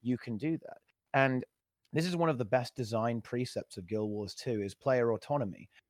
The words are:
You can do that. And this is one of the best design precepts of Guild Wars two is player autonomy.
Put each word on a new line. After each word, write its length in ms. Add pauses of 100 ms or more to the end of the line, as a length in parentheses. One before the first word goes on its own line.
You 160
can 200
do 220
that. 180 (360)
And 300 (480)
this 140
is 100
one 140
of 80
the 80
best 300
design 440
precepts 580
of 100
Guild 240
Wars 240
two 260
is 140
player 360
autonomy. 560 (220)